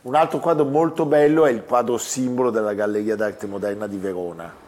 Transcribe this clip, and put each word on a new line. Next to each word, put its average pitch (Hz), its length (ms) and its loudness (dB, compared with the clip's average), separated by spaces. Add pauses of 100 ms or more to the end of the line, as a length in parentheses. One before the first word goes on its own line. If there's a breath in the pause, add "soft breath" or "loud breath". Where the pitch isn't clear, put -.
Un 127 120 -4
altro 160 240 2
quadro 160 240 2
molto 156 420 0
bello 151 400 6
è 139 60 4
il 110 140 -2
quadro 120 320 0
simbolo 123 520 -2
della 107 240 -2
Galleria 107 440 -2
d'Arte 104 280 -4
Moderna 101 420 -6
di 101 100 -8
Verona. 90 520 -8 (180)